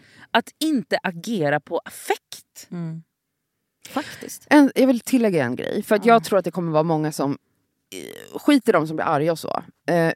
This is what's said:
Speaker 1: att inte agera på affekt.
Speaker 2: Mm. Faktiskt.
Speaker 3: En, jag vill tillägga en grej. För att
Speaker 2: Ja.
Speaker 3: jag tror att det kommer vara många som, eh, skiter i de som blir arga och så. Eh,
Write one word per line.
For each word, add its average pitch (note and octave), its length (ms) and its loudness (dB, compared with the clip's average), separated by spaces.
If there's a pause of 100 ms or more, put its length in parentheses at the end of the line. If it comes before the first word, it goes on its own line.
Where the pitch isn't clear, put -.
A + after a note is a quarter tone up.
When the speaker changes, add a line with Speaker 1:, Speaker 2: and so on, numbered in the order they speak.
(320)
Speaker 1:
att - 180 0 (100)
inte C#4 440 -2
agera E3+ 560 -2
på - 260 -6
affekt. - 840 -10
Speaker 2:
Mm. E3 320 -10 (840)
Faktiskt. - 600 -12
Speaker 3:
En, C#4+ 260 6
jag B3+ 120 4
vill B3 120 2
tillägga G#3 460 0
en A#2+ 100 -2
grej. - 280 -6
För G#3+ 120 2
att G3+ 100 2
Speaker 2:
Ja. A#3 80 8
Speaker 3:
jag A3 100 6
tror G3 160 2
att F3 60 -2
det F3 60 -4
kommer E3+ 200 -4
vara D#3 120 2
många D#3 280 0
som, C#3+ 200 -2 (1040)
eh, - 60 -10
skiter C#4 320 4
i - 20 6
de D#3+ 140 2
som D#3+ 80 -6
blir C3 100 -2
arga D#3 260 0
och D#3+ 80 -4
så. - 240 -6 (240)
Eh, E3 280 2